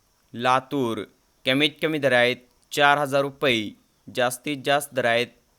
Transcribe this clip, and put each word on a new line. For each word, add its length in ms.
लातूर, 680
कमीत 240
कमी 160
दर 140
आहेत 240
चार 260
हजार 220
रुपये, 500
जास्तीत 580
जास्त 300
दर 100
आहेत 220